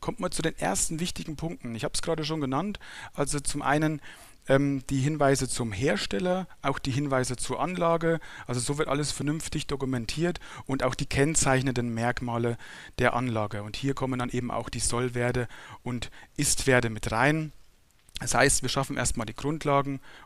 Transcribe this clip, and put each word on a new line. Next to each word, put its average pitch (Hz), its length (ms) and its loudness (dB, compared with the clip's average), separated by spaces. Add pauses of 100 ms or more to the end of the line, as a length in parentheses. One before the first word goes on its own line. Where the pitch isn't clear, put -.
kommt - 180 -6
man 180 140 -4
zu - 100 -2
den 156 160 -2
ersten 180 400 0
wichtigen 165 380 -6
Punkten. 127 400 -8
Ich 110 80 -4
hab's - 180 -2
gerade 160 220 0
schon 156 160 -2
genannt. 147 400 -2 (340)
Also 143 240 0
zum 143 240 -2
einen, 151 380 2 (480)
ähm, 139 420 4
die 135 80 2
Hinweise 139 500 4
zum 117 220 -2
Hersteller, 180 800 0 (140)
auch 135 180 0
die 143 100 -2
Hinweise 127 460 2
zur - 240 -4
Anlage. 170 580 2 (300)
Also 123 100 -2
so 135 180 -2
wird 151 120 0
alles 143 240 0
vernünftig 151 560 -2
dokumentiert 135 720 -2 (260)
und 135 160 0
auch 127 140 2
die - 100 -2
kennzeichnenden 131 880 2
Merkmale 117 640 0 (400)
der 123 160 4
Anlage. 110 480 -2
Und 104 140 -10
hier 135 180 0
kommen 131 240 -2
dann 123 120 -2
eben 123 200 -2
auch 113 180 -4
die 123 120 -6
Sollwerte 120 680 2 (380)
und 123 260 -4 (260)
Istwerte 127 540 4
mit 107 220 -4
rein. 151 400 2 (680)
Das 127 160 -2
heißt, 131 280 4
wir 127 60 -2
schaffen 135 280 -2
erstmal 120 300 -2
die 107 100 -8
Grundlagen 139 640 0 (260)